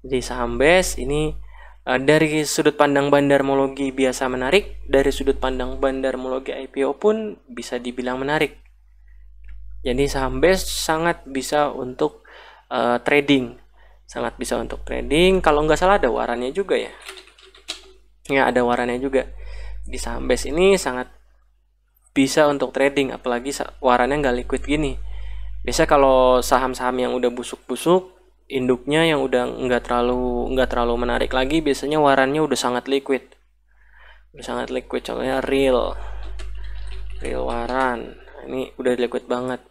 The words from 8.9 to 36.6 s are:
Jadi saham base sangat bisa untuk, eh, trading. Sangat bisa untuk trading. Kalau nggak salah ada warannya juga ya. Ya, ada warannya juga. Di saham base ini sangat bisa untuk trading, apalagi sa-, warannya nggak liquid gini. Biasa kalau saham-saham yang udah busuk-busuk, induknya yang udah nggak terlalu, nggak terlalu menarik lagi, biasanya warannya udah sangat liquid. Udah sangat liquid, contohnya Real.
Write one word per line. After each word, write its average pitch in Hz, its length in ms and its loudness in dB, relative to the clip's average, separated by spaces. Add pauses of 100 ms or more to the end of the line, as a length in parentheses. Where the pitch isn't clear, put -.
Jadi 131 240 0
saham 131 320 -2
base 180 320 2
sangat 165 560 -2
bisa 135 480 -2
untuk, 131 480 -4 (480)
eh, 120 320 0
trading. 143 560 2 (480)
Sangat 120 320 -6
bisa 117 240 -4
untuk - 240 -8
trading. 151 560 2
Kalau 151 240 4
nggak 156 160 4
salah 190 160 4
ada 117 160 2
warannya 120 400 -4
juga 180 240 -2
ya. 110 160 -6 (1300)
Ya, 135 240 2
ada 123 160 2
warannya 120 320 0
juga. 131 320 -2 (560)
Di 123 160 -10
saham 120 240 -6
base 127 240 0
ini 185 320 4
sangat 127 320 -6 (960)
bisa 139 400 4
untuk 135 240 -2
trading, 135 400 2
apalagi 123 400 -4
sa-, - 240 -8
warannya 123 400 2
nggak 127 240 0
liquid - 240 -4
gini. 143 320 -2 (640)
Biasa 156 240 2
kalau 131 560 6
saham-saham 127 560 2
yang 123 160 0
udah 123 160 0
busuk-busuk, - 880 -2 (320)
induknya 131 560 2
yang 151 160 2
udah 127 240 0
nggak 123 400 -2
terlalu, 123 720 0
nggak 127 160 2
terlalu 120 320 0
menarik 123 320 -2
lagi, 143 240 0
biasanya 143 400 0
warannya 139 400 4
udah 139 160 0
sangat 123 320 -2
liquid. 135 400 -2 (1040)
Udah - 80 -20
sangat 123 320 -8
liquid, 127 320 -6
contohnya 131 400 -2
Real. 131 480 2 (1300)